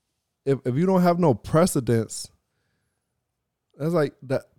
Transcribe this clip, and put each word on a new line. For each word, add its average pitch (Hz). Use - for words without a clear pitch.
if, 139
if 123
you 165
don't 190
have 175
no 165
precedents, 120
that's 160
like 151
the 131